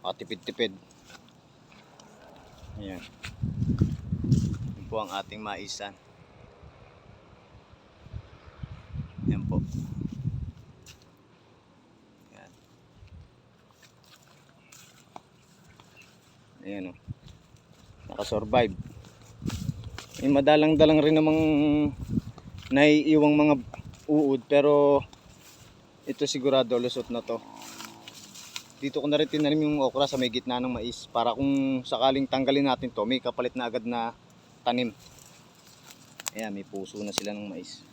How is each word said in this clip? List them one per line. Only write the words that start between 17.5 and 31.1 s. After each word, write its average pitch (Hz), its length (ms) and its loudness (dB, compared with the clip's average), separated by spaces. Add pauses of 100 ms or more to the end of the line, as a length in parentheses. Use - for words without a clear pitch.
Nakasurvive. 107 640 0 (1500)
May 139 80 4
madalang-dalang 151 720 6
rin 156 120 6
namang 156 240 4 (1300)
naiiwang 151 640 6
mga 151 180 6 (520)
uod, 147 400 2
pero 143 560 4 (1040)
ito 135 240 -4
sigurado 131 480 2
lusot 123 320 -4
na 117 160 -8
to. 113 160 -6 (1400)
Dito 139 240 -4
ko 147 80 -2
na 147 80 2
rin 151 80 2
tinanim 151 400 2
yung 147 160 0
okra 135 240 2
sa 139 80 -6
may 127 160 0
gitna 123 320 -4
ng 127 80 -4
mais 120 400 -8